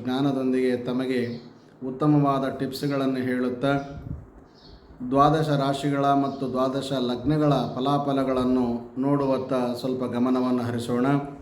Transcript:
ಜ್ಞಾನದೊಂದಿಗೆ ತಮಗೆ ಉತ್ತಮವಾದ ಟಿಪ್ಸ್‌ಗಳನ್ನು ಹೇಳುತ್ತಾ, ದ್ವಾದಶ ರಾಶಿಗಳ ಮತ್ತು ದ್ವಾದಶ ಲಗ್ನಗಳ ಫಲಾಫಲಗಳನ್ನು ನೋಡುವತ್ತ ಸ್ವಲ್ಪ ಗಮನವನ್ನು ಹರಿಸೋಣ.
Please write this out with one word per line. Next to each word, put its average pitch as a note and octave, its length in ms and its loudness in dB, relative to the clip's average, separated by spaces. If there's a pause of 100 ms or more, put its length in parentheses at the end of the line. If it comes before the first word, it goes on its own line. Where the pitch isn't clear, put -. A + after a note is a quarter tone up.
ಜ್ಞಾನದೊಂದಿಗೆ B2+ 720 0
ತಮಗೆ A#2+ 760 -4 (360)
ಉತ್ತಮವಾದ C#3 600 4
ಟಿಪ್ಸ್‌ಗಳನ್ನು C3+ 680 -2
ಹೇಳುತ್ತಾ, B2+ 640 0 (1300)
ದ್ವಾದಶ D3 380 4
ರಾಶಿಗಳ C#3 580 0
ಮತ್ತು C#3 440 0
ದ್ವಾದಶ C3 420 -2
ಲಗ್ನಗಳ C3 580 0
ಫಲಾಫಲಗಳನ್ನು B2+ 1500 0
ನೋಡುವತ್ತ C3+ 540 0 (280)
ಸ್ವಲ್ಪ B2+ 240 -2
ಗಮನವನ್ನು B2 580 0
ಹರಿಸೋಣ. A#2+ 440 -2 (360)